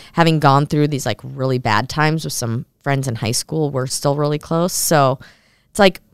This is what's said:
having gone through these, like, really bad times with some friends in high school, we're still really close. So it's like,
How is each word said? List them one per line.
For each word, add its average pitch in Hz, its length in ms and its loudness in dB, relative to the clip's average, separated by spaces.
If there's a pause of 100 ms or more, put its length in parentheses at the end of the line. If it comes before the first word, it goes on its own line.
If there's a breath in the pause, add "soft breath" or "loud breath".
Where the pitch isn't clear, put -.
(120)
having 165 280 4
gone 143 260 4
through 147 220 2
these, 143 160 -4
like, 110 200 -4
really 131 340 -2
bad 113 300 0
times 156 360 0
with 143 80 -8
some 117 340 -4 (160)
friends 135 260 -2
in 117 80 -4
high 110 160 -4
school, 151 380 -4
we're 131 180 -4
still 143 280 -2
really 151 220 -2
close. 165 340 -2
So 135 460 2 (520 soft breath)
it's - 80 -6
like, 196 220 4 (140)